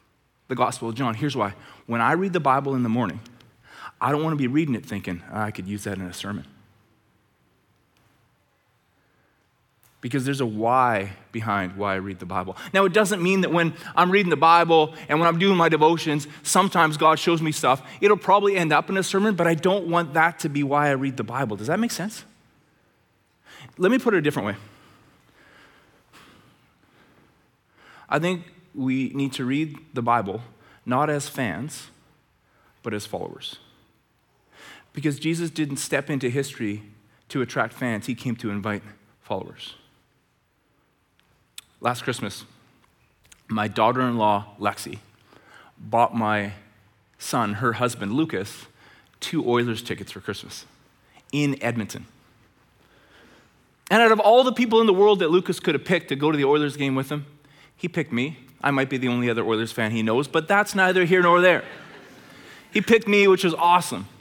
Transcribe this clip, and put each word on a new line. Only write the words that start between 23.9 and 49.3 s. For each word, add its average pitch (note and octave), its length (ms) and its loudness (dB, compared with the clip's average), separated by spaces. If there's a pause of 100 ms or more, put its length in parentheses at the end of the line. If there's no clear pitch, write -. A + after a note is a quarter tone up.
me C4 60 4
put A#3+ 160 0
it F#3+ 40 2
a E3 40 2
different C#3+ 260 -2
way. G2+ 80 -4 (3500)
I D3 100 0
think F3 240 -4 (320)
we C3 380 -2
need C#3 200 -4
to C3 120 -6
read D3 320 -4 (160)
the B2+ 80 -4
Bible A#2 400 -2 (440)
not C3 240 0
as D3 200 -4
fans, A#2 580 -8 (960)
but A2 100 -6
as G#2 120 -6
followers. F2 500 -10 (1400)
Because C#3+ 260 -2
Jesus E3 320 -4
didn't C#3+ 280 -4
step C#3 320 -4
into C3 200 -2
history A#2+ 540 -6 (460)
to C#3 120 -4
attract A#2+ 320 -4
fans. A2+ 340 -6
He B2+ 80 -6
came A#2+ 200 -6
to A#2 140 -8
invite G2+ 340 -6 (380)
followers. - 540 -12 (2000)
Last B2 220 -4
Christmas, A2+ 420 -6 (1040)
my G#2+ 180 -2
daughter-in-law, A2+ 920 2
Lexi, - 420 -6 (800)
bought A2+ 380 0
my G#2 380 -2 (640)
son, G#2+ 380 -4
her A#2 180 -2
husband, A2 400 -4
Lucas, B2 540 -4 (520)
two - 260 -4